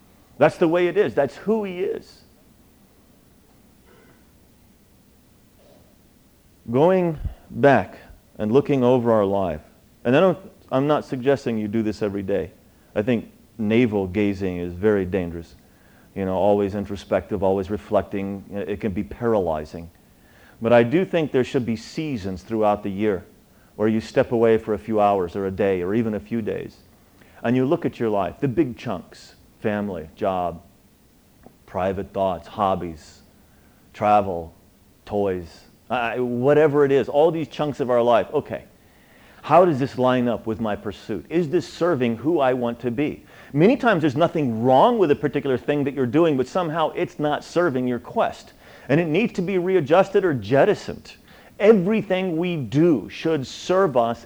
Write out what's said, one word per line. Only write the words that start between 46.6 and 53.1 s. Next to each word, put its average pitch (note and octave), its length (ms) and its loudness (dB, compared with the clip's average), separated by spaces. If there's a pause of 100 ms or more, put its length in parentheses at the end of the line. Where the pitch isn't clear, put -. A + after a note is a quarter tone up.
it's - 260 -6
not D3+ 280 -2
serving C3 420 0
your A#2+ 120 -2
quest. - 520 -4 (380)
And D3 100 4
it F3 80 0
needs F#3 260 0
to F#3+ 80 -4
be F#3 160 -2
readjusted F3+ 680 2
or E3 80 2
jettisoned. C3+ 800 0 (460)
Everything F#3+ 800 2
we F3 180 -2
do C3 540 0
should D#3 360 -4